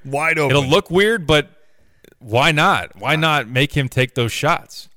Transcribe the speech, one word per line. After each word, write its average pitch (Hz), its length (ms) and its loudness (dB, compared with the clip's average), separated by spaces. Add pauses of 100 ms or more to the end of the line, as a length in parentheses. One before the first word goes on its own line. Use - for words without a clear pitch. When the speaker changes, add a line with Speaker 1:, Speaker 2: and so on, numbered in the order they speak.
Speaker 1:
Wide 151 340 -2
open. 139 180 0
Speaker 2:
It'll 139 120 0
look 170 220 2
weird, 202 360 0
but 147 220 2 (680)
why 123 340 0
not? 151 440 0
Why 123 200 -2
not 151 320 0
make 127 280 0
him 135 120 -2
take 131 260 -2
those 117 160 -2
shots? - 680 -6